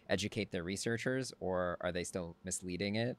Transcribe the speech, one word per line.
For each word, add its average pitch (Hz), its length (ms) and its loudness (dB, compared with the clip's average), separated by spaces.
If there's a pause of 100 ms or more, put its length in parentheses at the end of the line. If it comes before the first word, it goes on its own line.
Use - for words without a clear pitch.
educate 98 420 0
their 90 120 -2
researchers, 117 800 0
or 90 400 2
are 90 120 0
they 87 120 0
still 85 400 -4
misleading 92 520 0
it? 117 220 2